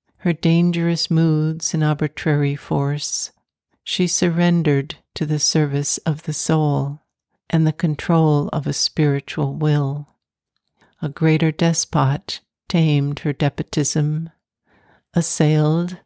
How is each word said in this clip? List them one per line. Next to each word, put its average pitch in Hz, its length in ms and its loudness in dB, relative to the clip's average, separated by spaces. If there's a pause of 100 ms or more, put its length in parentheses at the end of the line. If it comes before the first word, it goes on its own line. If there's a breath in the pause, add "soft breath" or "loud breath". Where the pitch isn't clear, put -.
(180)
her 170 160 -2
dangerous 170 760 0
moods 160 640 0
and 156 100 0
arbitrary 147 720 0
force, 147 760 -4 (520)
she - 240 -2
surrendered 170 880 0 (180)
to 156 120 -6
the 151 140 -2
service 147 600 0
of 151 240 -4
the 156 100 -6
soul 147 680 0 (480)
and 160 160 2
the 156 80 2
control 151 760 2
of 143 180 -4
a 143 60 -2
spiritual 143 800 -2
will. 147 540 -2 (960 soft breath)
A - 80 -4
greater 160 420 2
despot 147 880 0 (280)
tamed 147 520 2
her 147 140 -2
despotism, 151 960 -2 (840 soft breath)
assailed, 160 920 2